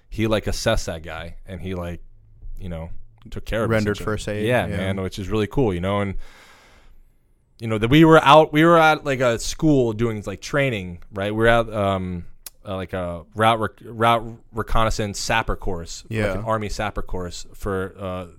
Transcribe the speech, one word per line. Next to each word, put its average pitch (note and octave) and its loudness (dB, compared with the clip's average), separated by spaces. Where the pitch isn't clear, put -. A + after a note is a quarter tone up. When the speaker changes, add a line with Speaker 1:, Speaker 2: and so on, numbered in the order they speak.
Speaker 1:
he, A2 -2
like, G#2+ 0
assessed G#2+ -2
that E2+ -10
guy. E2 -12
And F#2 -12
he, F#2+ -8
like, F2 -8
you F#2+ -10
know, E2 -10
took - -10
care A2+ -2
of - 0
him A2 0
Speaker 2:
Rendered G#2+ 2
Speaker 1:
essentially. G#2+ -6
Speaker 2:
first G2+ -6
aid, G#2+ -4
Speaker 1:
Yeah, A#2 0
Speaker 2:
yeah. G2+ -6
Speaker 1:
man, F#2+ -4
which F#2 -6
is F#2+ -8
really G#2 0
cool, A2+ 0
you F2 -4
know. G2+ -2
And, G2 -4
you A#2 -10
know, A2 -2
that A2+ 0
we D#3 10
were D#3 10
out, D3+ 8
we D3+ 4
were E3+ 8
at, D#3 4
like, C3+ -2
a A#2 2
school C3+ 2
doing, G#2+ -2
like, F#2+ -8
training, G#2 -4
right? G2+ -4
We G#2+ -4
were A2+ 6
at, A#2 4
um, F#2 -2
uh, G2 -8
like, F#2+ -8
a F2 -6
route A2 2
rec-, G#2+ -6
route A2+ 0
reconnaissance A2 0
sapper A2 -2
course, F2 -8
like A2+ -6
Speaker 2:
Yeah. G#2 0
Speaker 1:
an F#2+ -4
Army A2 -2
sapper G2+ -6
course F2 -8
for, F#2+ -6
uh, F#2 -8